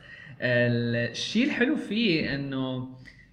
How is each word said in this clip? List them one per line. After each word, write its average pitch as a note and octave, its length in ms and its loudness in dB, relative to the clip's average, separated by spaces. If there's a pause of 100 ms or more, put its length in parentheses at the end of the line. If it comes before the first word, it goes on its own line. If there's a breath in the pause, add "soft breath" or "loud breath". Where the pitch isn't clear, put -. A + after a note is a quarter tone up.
(420 loud breath)
آه، B2 260 4 (440)
الشيء - 340 0
الحلو C#4 300 2
فيه E3 600 0
إنه C3 640 -4 (360 soft breath)